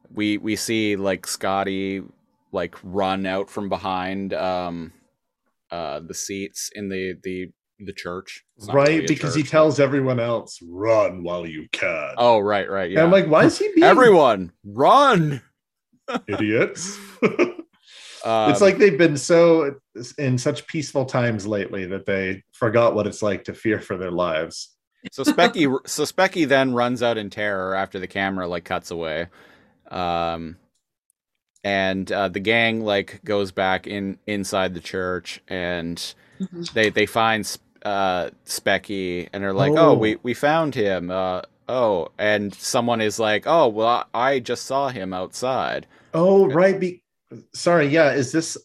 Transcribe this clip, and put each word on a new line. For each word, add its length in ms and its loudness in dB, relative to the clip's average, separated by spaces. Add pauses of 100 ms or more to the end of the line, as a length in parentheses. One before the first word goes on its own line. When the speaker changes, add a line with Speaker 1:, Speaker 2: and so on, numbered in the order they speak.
(140)
Speaker 1:
we, 240 0
we 180 -4
see, 400 -2
like, 300 -2
Scotty, 800 -4 (480)
like, 320 -6
run 420 -2
out 240 -4
from 200 -8
behind, 640 -6
um, 580 -6 (800)
uh, 280 -8
the 140 -14
seats 600 -10
in 140 -10
the, 340 -6
the, 260 -10 (300)
the 140 -14
church. 520 -14 (120)
It's 100 -16
not 80 -2
Speaker 2:
Right, 140 4
Speaker 1:
really 160 0
a 20 -2
Speaker 2:
because 260 -2
he 80 0
Speaker 1:
church, 100 -6
Speaker 2:
tells 260 4
Speaker 1:
but 80 4
Speaker 2:
everyone 340 0
else, 420 -4
"Run 640 0
while 240 -6
you 240 -12
can." 460 -4
Speaker 1:
Oh, 200 6
right, 320 0
right, 220 -2
Speaker 2:
And 80 2
I'm 80 6
Speaker 1:
yeah. 40 4
Speaker 2:
like, 160 6
"Why 180 6
is 120 4
he 160 -2
being 100 8
Speaker 1:
Everyone, 680 8 (120)
run! 760 4 (680)
<laughs> 200 -6
Speaker 2:
idiots?" 680 -2 (240)
<laughs> 160 0 (880)
Speaker 1:
Um, 260 2
Speaker 2:
It's 100 0
like 160 6
they've 200 4
been 200 4
so 580 4 (420)
in 200 0
such 280 -4
peaceful 380 -4
times 420 -2
lately 420 -4
that 180 -8
they 360 -2 (120)
forgot 420 2
what 100 0
it's 160 -8
like 240 -2
to 80 -10
fear 280 -2
for 160 -6
their 140 -6
lives. 640 -4 (380)
Speaker 1:
So 140 -8
Specky, 420 2 (140)
<laughs> 40 -18
so 180 -6
Specky 440 0
then 260 2
runs 300 0
out 140 0
in 120 -8
terror 460 -4
after 240 -4
the 80 -8
camera, 400 -4
like, 160 -6
cuts 280 -6
away. 360 -6 (640)
Um, 640 -4 (1080)
and, 460 -2
uh, 180 -2
the 100 -8
gang, 460 0
like, 380 -2
goes 280 -2
back 360 -2
in 300 -6 (100)
inside 460 -2
the 80 -12
church, 640 -8
and 500 -6 (420)
Speaker 3:
Mm-hmm. 240 -10 (100)
Speaker 1:
they, 160 2
they 160 0
find 400 0
Sp-, 160 -12 (240)
uh, 440 -2 (160)
Specky, 880 -4
and 100 -8
are 100 -2
like, 200 2
"Oh, 180 6
Speaker 2:
Oh. 20 6
Speaker 1:
we, 300 2
we 100 -2
found 420 0
him." 360 -2
Uh, 300 -4 (280)
oh, 380 0 (100)
and 380 0
someone 460 -2
is 180 -2
like, 260 0
"Oh, 220 4
well, 460 0
I, 180 0
I 80 0
just 260 -6
saw 240 -2
him 240 -8
outside." 760 -4 (260)
Speaker 2:
Oh, 320 4
Speaker 1:
Uh, 80 4
Speaker 2:
right. 260 4
Be-, 240 -6 (500)
sorry, 340 2
yeah. 260 4
Is 180 0
this, 340 -2